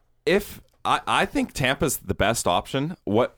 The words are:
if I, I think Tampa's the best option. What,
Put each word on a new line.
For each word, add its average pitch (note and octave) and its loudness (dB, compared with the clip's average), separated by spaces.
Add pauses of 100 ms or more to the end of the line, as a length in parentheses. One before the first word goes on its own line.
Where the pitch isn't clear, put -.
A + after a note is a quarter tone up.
(280)
if G3 0 (240)
I, C#3 0
I C#3 2
think - -4
Tampa's C3+ 0
the F#2 -4
best G#2+ 0
option. C3+ 0 (100)
What, G#2+ 2